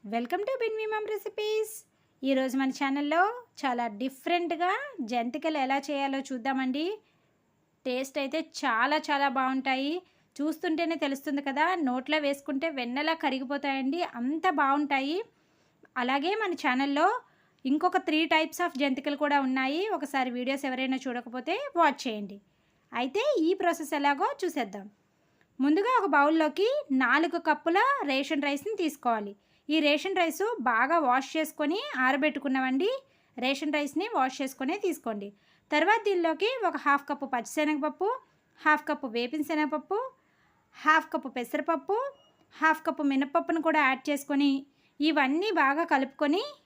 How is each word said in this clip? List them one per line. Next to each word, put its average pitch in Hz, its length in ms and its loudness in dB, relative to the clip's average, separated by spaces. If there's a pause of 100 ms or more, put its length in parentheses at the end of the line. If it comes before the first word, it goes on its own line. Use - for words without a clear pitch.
(140)
welcome 247 340 -2
to 539 140 -2
బిన్వి 440 300 -2
మామ్ 427 200 -4
రెసిపీస్. 427 640 -4 (560)
ఈరోజు 262 320 0
మన 262 180 0
ఛానల్లో 294 420 0 (400)
చాలా 240 240 -2 (160)
డిఫరెంట్గా 339 720 -2 (400)
జంతికలు 262 540 -2
ఎలా 269 120 0 (100)
చేయాలో 277 320 -2 (100)
చూద్దామండి. 262 540 -2 (1000)
టేస్ట్ 262 380 -4
అయితే 277 180 -2 (200)
చాలా 262 360 2 (100)
చాలా 277 300 2
బాగుంటాయి. 262 560 0 (460)
చూస్తుంటేనే 320 680 -2
తెలుస్తుంది 277 420 -2
కదా, 277 200 2 (200)
నోట్లో 254 400 0
వేసుకుంటే 277 420 -2 (100)
వెన్నలా 277 440 -2
కరిగిపోతాయండి, 269 760 -2 (200)
అంత 302 240 -2 (160)
బాగుంటాయి. 277 560 2 (880)
అలాగే 285 300 0 (100)
మన 370 220 -2
ఛానల్లో 277 420 4 (640)
ఇంకొక 359 380 2
three 311 160 2 (100)
types 320 320 0
of 339 160 -6
జంతికలు 285 420 -2
కూడా 285 220 4
ఉన్నాయి. 262 340 0 (160)
ఒకసారి 269 320 -2 (100)
వీడియోస్ 269 320 -2
ఎవరైనా 262 360 -2
చూడకపోతే 247 500 -4 (240)
వాచ్ 302 240 2
చేయండి. 208 340 -8 (600)
అయితే 370 240 -2 (220)
ఈ 339 40 2 (120)
ప్రాసెస్ 320 380 -2
ఎలాగో 285 280 2 (140)
చూసేద్దాం. 208 440 -4 (760)
ముందుగా 359 360 4
ఒక 392 140 0
బౌల్లోకి 311 520 4 (360)
నాలుగు 285 440 4
కప్పుల 330 320 2 (320)
రేషన్ 277 360 0
రైస్ని 285 360 -2
తీసుకోవాలి. 226 500 -2 (420)
ఈ 311 120 4
రేషన్ 302 340 2
రైస్ 330 220 0 (260)
బాగా 254 380 2
వాష్ 262 300 2
చేసుకొని 294 440 -2 (240)
ఆరబెట్టుకున్నామండి. 269 840 2 (540)
రేషన్ 277 340 -2
రైస్ని 294 300 -2 (100)
వాష్ 262 240 0
చేసుకునే 269 420 -4
తీసుకోండి. 220 460 -4 (440)
తర్వాత 359 340 4
దీనిలోకి 349 420 2 (200)
ఒక 294 140 -6
హాఫ్ 277 260 2
కప్పు 277 220 -6
పచ్చిశనగపప్పు, 302 760 -2 (560)
హాఫ్ 302 240 4
కప్పు 285 260 -4
వేపిన 247 320 -2
శనగపప్పు, 302 500 -2 (840)
హాఫ్ 311 300 4
కప్పు 277 240 -4
పెసరపప్పు, 277 600 -2 (600)
హాఫ్ 311 280 4
కప్పు 311 260 -2
మినపప్పును 320 540 0
కూడా 311 200 4
యాడ్ 262 220 0
చేసుకొని 285 420 2 (580)
ఇవన్నీ 302 400 2 (120)
బాగా 285 320 2
కలుపుకొని 285 500 2 (220)